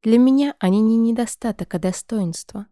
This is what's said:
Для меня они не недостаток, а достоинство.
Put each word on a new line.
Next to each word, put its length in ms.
Для 140
меня 420
они 220
не 160
недостаток, 760
а 40
достоинство. 920